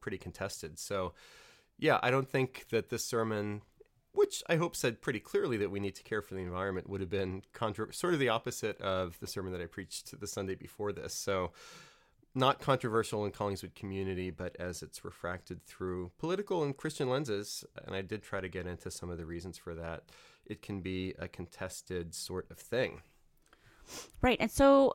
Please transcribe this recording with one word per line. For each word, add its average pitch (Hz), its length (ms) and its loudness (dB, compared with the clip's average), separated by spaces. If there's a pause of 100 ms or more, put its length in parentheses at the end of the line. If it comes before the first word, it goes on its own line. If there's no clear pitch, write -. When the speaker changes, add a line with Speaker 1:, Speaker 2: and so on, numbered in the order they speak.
Speaker 1:
pretty 104 160 -4
contested. 87 640 -8
So, 92 340 -2 (680)
yeah, 147 240 6
I 123 80 4
don't 131 180 2
think - 420 0
that 113 180 2
this 120 160 -2
sermon, 107 560 0 (500)
which 403 380 4
I 165 80 4
hope 170 180 2
said 120 260 0
pretty 120 200 0
clearly 190 360 0
that 98 140 2
we 101 80 -2
need 101 160 -2
to - 80 -18
care 107 180 0
for - 120 -10
the 95 80 -4
environment, 92 480 -2
would 98 120 -4
have 90 80 -4
been 95 340 -2 (100)
contro-, 107 380 -2
sort 175 220 0
of 151 60 4
the 127 100 6
opposite 113 520 0
of 92 400 0
the - 60 -8
sermon 92 260 -4
that 87 80 -4
I 85 40 -4
preached - 540 -10
the 104 80 -8
Sunday 95 280 -2
before - 360 -4
this. - 220 -6
So, 92 400 0 (840)
not 131 240 4
controversial 113 640 2
in 98 60 -2
Collingswood 98 440 -4
community, 95 560 -2
but 87 280 -6
as 87 220 -6
it's - 240 -14
refracted 90 600 -8
through 90 520 -6
political 180 460 0
and 139 120 0
Christian 151 340 -2
lenses, 120 540 0 (220)
and 95 100 -4
I 98 60 0
did 98 220 -4
try 98 180 -4
to 92 80 -4
get 87 180 -4
into 90 240 -6
some - 200 -8
of 85 80 -4
the 82 60 -6
reasons 85 320 -8
for 85 180 -10
that, 82 280 -8 (420)
it - 180 -10
can 98 180 -4
be 92 380 -2
a 87 80 -4
contested 87 880 -6
sort - 360 -4
of 82 60 -16
thing. - 440 -2 (1200)
Speaker 2:
Right. 254 180 6
And 226 100 2
so, 277 460 10